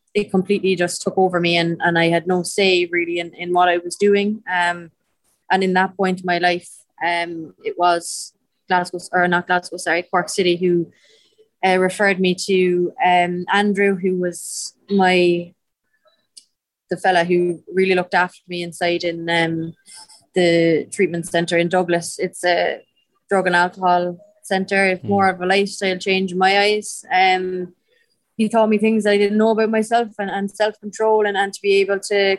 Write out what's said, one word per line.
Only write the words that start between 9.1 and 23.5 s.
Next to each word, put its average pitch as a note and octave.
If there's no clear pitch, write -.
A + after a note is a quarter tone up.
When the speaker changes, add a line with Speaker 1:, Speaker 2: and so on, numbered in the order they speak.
Speaker 1:
or F3+
not F3
Glasgow, F3+
sorry, F3
Cork F3+
City, F3+
who, F3
uh, F#3
referred F#3
me F3+
to, F3+
um, F3
Andrew, G3+
who F#3
was -
my, F3+
the F3
fella F3+
who F3
really F#3+
looked F3+
after F3+
me F3
inside F3
in, E3
um, E3
the E3+
treatment E3+
centre E3+
in E3+
Douglas. F3
It's F#3
a E3+
drug F#3
and F3+